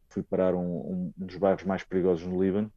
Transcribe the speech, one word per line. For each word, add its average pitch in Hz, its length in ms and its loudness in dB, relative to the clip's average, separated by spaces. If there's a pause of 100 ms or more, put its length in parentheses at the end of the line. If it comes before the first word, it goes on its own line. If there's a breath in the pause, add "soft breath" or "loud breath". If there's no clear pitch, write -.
Fui 98 140 -6
parar 92 320 2
um, 90 60 0
um, 87 580 -4
um 92 80 -8
dos 92 100 -14
bairros 95 260 2
mais 92 220 -2
perigosos 90 420 2
no 90 160 0
Líbano. 101 340 2